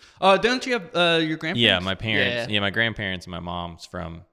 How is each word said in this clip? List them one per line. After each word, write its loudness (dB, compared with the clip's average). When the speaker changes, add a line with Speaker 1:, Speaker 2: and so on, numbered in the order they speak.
Speaker 1:
Uh, 6
don't 0
you -2
have, -4
uh, 4
your -2
grandparents? -4
Speaker 2:
Yeah, 6
my -2
parents. 0
Speaker 1:
Yeah. -6
Speaker 2:
Yeah, 2
my 2
grandparents -2
and -14
my -8
mom's -8
from -10